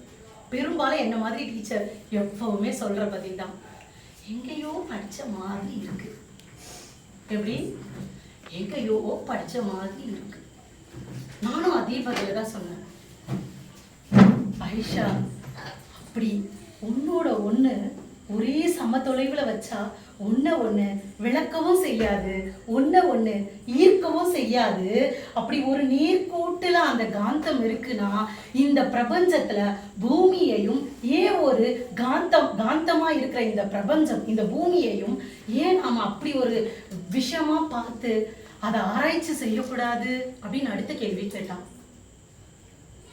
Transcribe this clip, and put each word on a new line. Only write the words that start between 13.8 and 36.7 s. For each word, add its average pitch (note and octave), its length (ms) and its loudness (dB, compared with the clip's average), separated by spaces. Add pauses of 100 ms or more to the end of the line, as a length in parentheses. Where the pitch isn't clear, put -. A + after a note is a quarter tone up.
"ஆயிஷா, - 480 -4 (920)
அப்படி G3+ 520 -4 (320)
ஒண்ணோட C#4+ 440 0
ஒண்ணு A3 680 2 (360)
ஒரே C4+ 400 0
சமதொலைவுல C4 720 0
வச்சா G#3 480 -4 (320)
ஒண்ண A3+ 240 2
ஒண்ணு G#3 560 2 (180)
விளக்கவும் D#4+ 600 2
செய்யாது, G3 760 0 (220)
ஒண்ண D4 180 4
ஒண்ணு A3 560 4 (160)
ஈர்க்கவும் E4+ 640 6
செய்யாது. A3+ 920 2 (120)
அப்படி B3 280 0
ஒரு C#4 240 2
நேர்கோட்டுல F4 840 2
அந்த C4+ 320 4
காந்தம் A#3+ 600 0
இருக்குன்னா, G#3+ 600 -2 (260)
இந்த C#4 300 4
பிரபஞ்சத்துல A#3+ 920 2 (260)
பூமியையும் C4+ 880 4 (120)
ஏன் F4 360 4
ஒரு B3 560 2
காந்தம், D4 640 2
காந்தமா D#4 520 2
இருக்கிற B3+ 320 0
இந்த G3+ 200 0
பிரபஞ்சம், G3+ 680 0
இந்த A3 160 2
பூமியையும் B3 800 0 (260)
ஏன் E4 320 4
நாம A#3 220 0
அப்படி A#3+ 300 -4
ஒரு A3+ 520 0 (260)